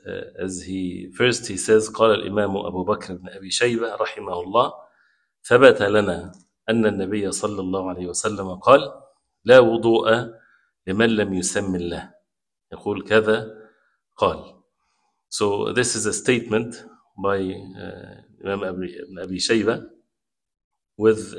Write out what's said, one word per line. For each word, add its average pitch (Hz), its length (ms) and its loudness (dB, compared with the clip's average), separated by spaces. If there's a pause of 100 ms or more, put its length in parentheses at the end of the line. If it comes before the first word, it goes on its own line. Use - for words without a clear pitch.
uh, 95 160 -10 (160)
as 92 240 -8
he, 92 520 -8
first 123 320 0
he 95 100 -8
says, 110 320 4
قال 110 340 2
الإمام 98 420 -4
أبو 90 200 -6
بكر 98 320 -4
بن 92 120 -16
أبي 98 220 -18
شيبة 117 440 0
رحمه 98 480 -6
الله، 117 300 0 (680)
ثبت 127 380 8
لنا 101 500 0 (380)
أن 113 160 2
النبي 98 460 -2
صلى 101 280 -4
الله 92 300 -4
عليه 90 180 -8
وسلم 95 520 -6
قال، 139 340 4 (520)
لا 127 140 10
وضوء 113 720 2 (560)
لمن 113 280 2
لم 98 180 0
يسم 92 420 -4
الله. 85 380 -8 (600)
يقول 98 340 -6
كذا 107 400 2 (680)
قال. - 380 -2 (720)
So 104 440 -2
this 120 220 -2
is 107 100 -6
a 101 80 -2
statement 117 720 -2 (340)
by, 98 220 -2
uh, 98 840 -12 (220)
Imam 98 200 -6
Abi, 92 340 -8
Ibn 92 220 -16
Abi 92 180 -8
Shayba 113 500 -2 (1120)
with 104 420 2